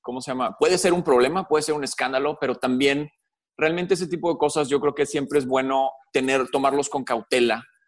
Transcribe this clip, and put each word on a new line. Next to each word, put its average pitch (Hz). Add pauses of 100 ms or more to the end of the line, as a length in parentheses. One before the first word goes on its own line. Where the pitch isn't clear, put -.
¿cómo 127
se 139
llama? 127
Puede 170
ser 180
un 175
problema, 147
puede 151
ser 151
un 147
escándalo, 135
pero 127
también... 139 (480)
Realmente 175
ese 170
tipo 170
de 147
cosas 147
yo 139
creo 143
que 147
siempre 143
es 131
bueno 135 (220)
tener, 131
tomarlos 139
con 139
cautela, 117 (240)